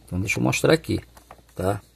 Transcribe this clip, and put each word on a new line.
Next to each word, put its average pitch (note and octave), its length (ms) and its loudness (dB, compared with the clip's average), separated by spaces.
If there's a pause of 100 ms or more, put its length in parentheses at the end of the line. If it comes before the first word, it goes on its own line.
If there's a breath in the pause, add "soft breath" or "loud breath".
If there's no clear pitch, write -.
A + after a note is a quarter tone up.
Então, F2+ 160 -4
deixa - 180 -2
eu A#2+ 40 0
mostrar B2+ 320 2
aqui, D#3+ 260 -2 (540)
tá? F#2+ 260 -2 (140)